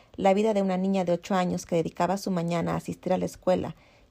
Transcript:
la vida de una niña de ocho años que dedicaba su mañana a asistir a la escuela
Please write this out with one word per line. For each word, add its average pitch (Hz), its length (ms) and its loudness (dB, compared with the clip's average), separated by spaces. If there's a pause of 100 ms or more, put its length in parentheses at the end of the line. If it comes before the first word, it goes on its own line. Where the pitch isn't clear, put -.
(160)
la 190 180 4
vida 214 200 2
de 196 80 0
una 190 160 0
niña 190 260 0
de 170 100 0
ocho 175 220 -2
años 180 300 0
que - 100 -2
dedicaba 175 420 0
su 202 140 -4
mañana 170 420 -2
a 165 40 -2
asistir 175 360 -4
a 185 40 0
la 180 80 -2
escuela - 500 -2 (360)